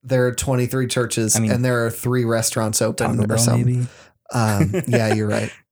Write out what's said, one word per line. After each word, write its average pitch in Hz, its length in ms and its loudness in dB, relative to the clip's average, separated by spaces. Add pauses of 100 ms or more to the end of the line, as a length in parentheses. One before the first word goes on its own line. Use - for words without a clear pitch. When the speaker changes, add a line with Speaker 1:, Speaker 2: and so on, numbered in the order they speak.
Speaker 1:
There 127 240 2
are 123 80 -2
twenty-three 127 520 -2
churches, 113 500 0
Speaker 2:
I 113 40 2
mean, 110 100 2
Speaker 1:
and 123 120 0
there 123 220 2
are 113 60 0
three 123 340 -2
restaurants 113 560 0
open 113 280 0 (100)
Speaker 2:
Taco 110 60 2
Speaker 1:
or - 20 -2
Speaker 2:
Bell, 113 120 0
Speaker 1:
something. 120 280 2 (140)
Speaker 2:
maybe? 123 60 -2 (460)
Speaker 1:
Um, 107 480 2
Speaker 2:
<laughs> - 80 -6
Speaker 1:
yeah, 110 260 2
you're 107 140 -2
right. 107 240 -2 (180)